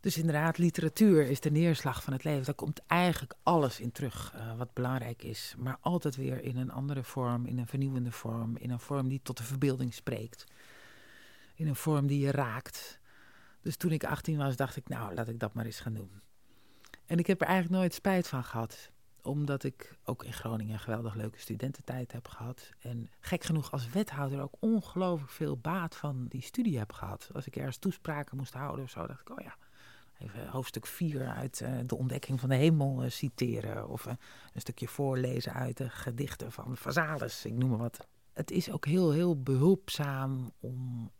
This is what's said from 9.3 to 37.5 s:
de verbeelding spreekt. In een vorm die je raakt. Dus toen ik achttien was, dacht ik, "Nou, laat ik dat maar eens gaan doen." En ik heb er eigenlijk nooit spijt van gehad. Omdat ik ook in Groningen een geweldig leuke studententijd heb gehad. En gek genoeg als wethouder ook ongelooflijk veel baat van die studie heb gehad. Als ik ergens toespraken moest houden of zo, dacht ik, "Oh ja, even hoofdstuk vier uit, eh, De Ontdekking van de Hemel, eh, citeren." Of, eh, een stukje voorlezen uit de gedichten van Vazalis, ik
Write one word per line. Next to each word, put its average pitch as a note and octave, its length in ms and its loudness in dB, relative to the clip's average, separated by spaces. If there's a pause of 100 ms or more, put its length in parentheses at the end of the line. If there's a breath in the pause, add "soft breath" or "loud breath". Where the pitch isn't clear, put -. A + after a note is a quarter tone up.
de A2+ 80 -6
verbeelding C3 500 0
spreekt. A2+ 500 -8 (1120 loud breath)
In D#3+ 120 -2
een C#3+ 100 2
vorm D3 300 4
die C#3+ 140 4
je C#3 100 4
raakt. B2+ 680 -2 (600 loud breath)
Dus - 160 -4
toen F3+ 140 2
ik D#3 140 0
achttien D3+ 340 0
was, C#3 180 2
dacht C3+ 200 0
ik, - 120 -10
"Nou, G#2+ 260 -4
laat A#2 140 -2
ik A#2 100 -4
dat A2 160 -2
maar A#2 100 -2
eens A2+ 160 -8
gaan A#2 140 -4
doen." G2 260 -10 (840 loud breath)
En E3 120 2
ik F3 80 4
heb F#3 140 4
er D3 60 2
eigenlijk F#3 340 4
nooit F3+ 140 4
spijt F#3+ 340 2
van B2+ 160 -2
gehad. - 460 -6 (320)
Omdat C#3+ 420 0
ik - 400 -6
ook - 200 -4
in B2 80 -8
Groningen A2 400 -2
een A2 80 -4
geweldig A2+ 340 -4
leuke A2 240 -6
studententijd B2+ 720 -6
heb A#2+ 160 -10
gehad. - 500 -10
En A#2 320 -8 (100)
gek - 240 -4
genoeg D#3 280 0
als A#2+ 180 -4
wethouder C#3 500 0
ook C3+ 180 -6
ongelooflijk F#3 720 2
veel C#3+ 280 -2
baat E3 380 -2
van C3 320 -4
die B2+ 140 -8
studie A3 360 2
heb G#2+ 140 -2
gehad. - 420 -8
Als C#3 120 -4
ik C3 100 -8
ergens C3 200 -4
toespraken D#3 600 -4
moest C3+ 160 -6
houden C#3 320 -6
of B2+ 60 -12
zo, - 160 -6
dacht C3+ 140 -10
ik, - 100 -18
"Oh C4 140 -12
ja, - 120 -16 (640 loud breath)
even G#2+ 300 -12
hoofdstuk B2+ 380 -6
vier C#3+ 420 -2
uit, B2+ 320 -4
eh, B2+ 260 -2
De B2 100 0
Ontdekking B2+ 440 0
van C3 80 0
de C3+ 60 6
Hemel, C#3 480 6
eh, B2 80 0
citeren." A2+ 800 -2
Of, - 180 -6
eh, A#2 60 -4 (400 loud breath)
een - 80 -8
stukje - 280 -8
voorlezen B2+ 640 0
uit B2 240 -2
de B2 140 -4
gedichten B2 640 -6
van B2+ 240 -8
Vazalis, C#3 680 -2
ik A2 100 -4